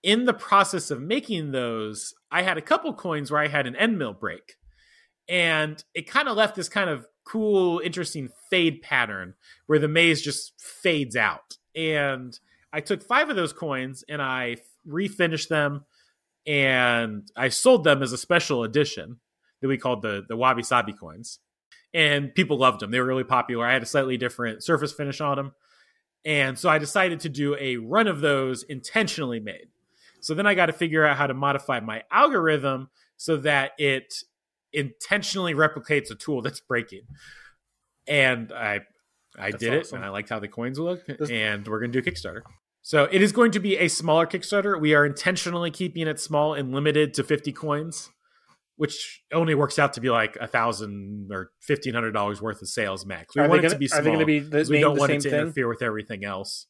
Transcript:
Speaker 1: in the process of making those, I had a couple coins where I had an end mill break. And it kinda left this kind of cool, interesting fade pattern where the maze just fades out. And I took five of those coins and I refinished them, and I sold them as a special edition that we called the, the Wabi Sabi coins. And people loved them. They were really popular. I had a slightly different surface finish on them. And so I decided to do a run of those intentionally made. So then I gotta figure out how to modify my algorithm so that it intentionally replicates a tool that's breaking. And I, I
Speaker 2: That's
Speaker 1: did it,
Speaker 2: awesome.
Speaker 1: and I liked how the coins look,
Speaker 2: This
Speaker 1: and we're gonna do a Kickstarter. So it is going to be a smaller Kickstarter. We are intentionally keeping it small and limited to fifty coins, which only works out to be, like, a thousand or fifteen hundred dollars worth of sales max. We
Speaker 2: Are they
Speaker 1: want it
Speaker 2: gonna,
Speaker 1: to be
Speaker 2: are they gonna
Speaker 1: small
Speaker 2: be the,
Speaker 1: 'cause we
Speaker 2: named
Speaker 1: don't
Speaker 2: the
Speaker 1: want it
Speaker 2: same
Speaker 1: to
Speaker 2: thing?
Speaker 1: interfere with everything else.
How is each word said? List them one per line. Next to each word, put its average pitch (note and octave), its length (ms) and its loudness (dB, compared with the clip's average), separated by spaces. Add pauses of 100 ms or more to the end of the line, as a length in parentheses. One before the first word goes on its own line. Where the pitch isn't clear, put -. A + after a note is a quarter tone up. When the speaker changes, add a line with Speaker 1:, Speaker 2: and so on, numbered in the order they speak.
Speaker 1:
in A3 220 4
the B3 100 2
process G3 560 2
of C3 120 -4
making E3+ 500 -4
those, A2+ 640 -4 (180)
I F3 120 2
had F#3 140 0
a D3+ 40 -6
couple D#4+ 320 0
coins D3+ 360 -6
where D3 120 2
I D3 80 0
had C#3 180 0
an B2 80 -8
end G#3 240 0
mill A2+ 140 -4
break. - 420 -10 (720)
And D#3+ 560 0 (100)
it E3 160 -8
kinda C#4 220 0
left G#3+ 240 2
this F#3 140 -6
kind F#3+ 200 -2
of C3 160 -6 (200)
cool, G3 580 2
interesting D#3+ 460 -6 (200)
fade E3+ 320 2
pattern G#2 520 -4 (320)
where D3+ 140 4
the D3+ 100 0
maze E3 320 4
just - 400 -8
fades C#3+ 560 -2
out. G2 400 0 (180)
And C#3+ 640 -4 (340)
I D#3 80 -6
took G3 220 -4
five D4 260 0
of C4+ 60 -2
those E3+ 180 -2
coins C3 540 -8
and D3 140 -8
I B2+ 360 -4 (300)
refinished E3+ 640 -2
them, C#3+ 360 0 (600)
and B2 880 0
I B2+ 140 0
sold A#3+ 340 6
them C#3+ 180 6
as B2 120 -4
a B2 40 -6
special D#3 460 0
edition A#2 560 -2 (420)
that C3+ 60 -2
we C3+ 100 2
called B2 240 -2
the, G2+ 260 -4
the A2+ 100 -6
Wabi A#2+ 260 2
Sabi A2 300 0
coins. F2 460 -18 (540)
And D3 400 2
people D#3 240 2
loved B2+ 220 4
them. G#2 120 -8
They B2+ 80 0
were B2 60 2
really C3 200 0
popular. B2 400 0
I B2 80 4
had B2+ 100 0
a - 20 -8
slightly C3 320 0
different A#2 460 -6
surface D3 300 0
finish C#3 280 -8
on C#3+ 160 0
them. C#3 160 -8 (720)
And C#3 320 0
so F3+ 120 0
I D#3 80 6
decided E3 440 0
to D#3+ 80 -6
do C#3+ 300 -2
a C3 180 -4
run E3+ 300 0
of D3+ 140 -2
those C3+ 420 0
intentionally C3+ 760 -4
made. G#2 280 -12 (520)
So - 140 -6
then G3+ 140 2
I G3+ 80 4
gotta E3+ 180 4
figure D#3+ 320 2
out C#3+ 120 4
how C#3+ 100 2
to C3+ 60 -2
modify C#3 460 0
my A2 320 -8
algorithm D#3 800 2 (280)
so D#3+ 200 -2
that C#3 400 0
it C#3 360 0 (600)
intentionally F3 800 -2
replicates D3+ 580 0
a G#2 40 -12
tool C3+ 260 -4
that's - 180 -6
breaking. A2+ 440 -6 (1040)
And C3 440 2
I, G#2 300 -4 (560)
I G2+ 140 -6
Speaker 2:
That's G2+ 120 -8
Speaker 1:
did A#2 100 0
it, D3+ 80 2
Speaker 2:
awesome. - 160 -12
Speaker 1:
and F#2+ 80 -10
I G2 40 -8
liked G2+ 200 -8
how A2 100 -6
the G#2 80 -8
coins B2 320 -8
look, F3 260 -6
Speaker 2:
This D3 240 -6
Speaker 1:
and G#2+ 380 -2
we're G#2+ 120 -4
gonna A#2+ 120 -4
do B2+ 80 0
a - 20 -2
Kickstarter. G#2+ 400 -6 (400)
So D3 300 4
it F#3+ 100 6
is G3+ 100 6
going A#3 200 6
to G#3 80 0
be F#3 180 2
a E3+ 120 2
smaller E3 360 4
Kickstarter. G3 540 -2
We D3+ 140 4
are D3 120 8
intentionally F3 680 -2
keeping E3+ 360 -4
it D3 120 -4
small D3+ 340 0
and C3+ 200 -4
limited D3 420 2
to C#3 80 0
fifty D3 280 -2
coins, D3+ 580 -6 (680)
which - 460 -6 (100)
only D#3+ 220 2
works C#3+ 220 0
out C#3+ 160 4
to A#2 80 -10
be, B2+ 80 0
like, A2+ 300 2
a A2+ 80 -8
thousand G#2 840 -4
or F#2+ 280 -10
fifteen C#3 340 -2
hundred A2+ 180 -2
dollars G#2 300 -2
worth G#2+ 200 -6
of F#2+ 80 -12
sales G2 360 -4
max. F2 300 -12
We C#3+ 60 2
Speaker 2:
Are - 20 6
they D3 60 4
Speaker 1:
want F3 100 8
it - 40 6
Speaker 2:
gonna, D#3+ 100 4
Speaker 1:
to C#3 60 -2
be C#3 120 0
Speaker 2:
are D3+ 100 2
they D#3 100 4
gonna D#3+ 80 2
Speaker 1:
small D#3 60 4
Speaker 2:
be D3+ 140 2
the, D3 180 -2
Speaker 1:
'cause D#3 120 2
we D3 80 4
Speaker 2:
named D3 60 6
Speaker 1:
don't D3 120 6
Speaker 2:
the C#3 60 2
Speaker 1:
want C#3 100 4
it C#3+ 100 0
Speaker 2:
same C#3+ 100 -2
Speaker 1:
to D3 60 2
Speaker 2:
thing? - 100 2
Speaker 1:
interfere C#3+ 200 -2
with A#2 140 -4
everything G#2+ 420 -6
else. G2 460 -10